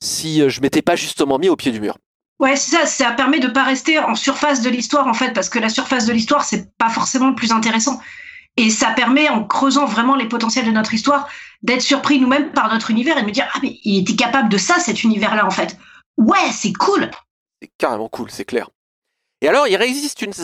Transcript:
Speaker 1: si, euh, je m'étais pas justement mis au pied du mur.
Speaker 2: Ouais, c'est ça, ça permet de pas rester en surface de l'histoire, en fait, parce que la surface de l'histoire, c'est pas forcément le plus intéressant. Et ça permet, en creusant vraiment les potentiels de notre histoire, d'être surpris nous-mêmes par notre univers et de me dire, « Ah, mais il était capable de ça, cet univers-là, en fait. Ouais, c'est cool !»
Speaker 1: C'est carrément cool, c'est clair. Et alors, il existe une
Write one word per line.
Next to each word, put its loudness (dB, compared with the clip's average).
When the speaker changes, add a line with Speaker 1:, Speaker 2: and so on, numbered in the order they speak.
Speaker 1:
si, -2
euh, 6
je -6
m'étais 2
pas 2
justement -2
mis 2
au 4
pied -2
du -4
mur. -6
Speaker 2:
Ouais, 2
c'est -2
ça, 2
ça -2
permet 0
de 0
pas 0
rester 0
en -2
surface -2
de 0
l'histoire, 0
en 0
fait, -2
parce -2
que -4
la -2
surface -2
de 0
l'histoire, 0
c'est -6
pas 0
forcément 0
le 2
plus -2
intéressant. 0
Et 4
ça 2
permet, 4
en 0
creusant 2
vraiment 2
les -2
potentiels -2
de 2
notre 0
histoire, 0
d'être 0
surpris 2
nous-mêmes 2
par 0
notre -4
univers 2
et 0
de -2
me -4
dire, « -2
Ah, -4
mais -6
il 2
était 0
capable 2
de 2
ça, 2
cet -2
univers-là, 2
en 0
fait. -4
Ouais, 4
c'est -4
cool !» 0
Speaker 1:
C'est -20
carrément -2
cool, -10
c'est -10
clair. -4
Et 2
alors, 4
il 2
existe -2
une -8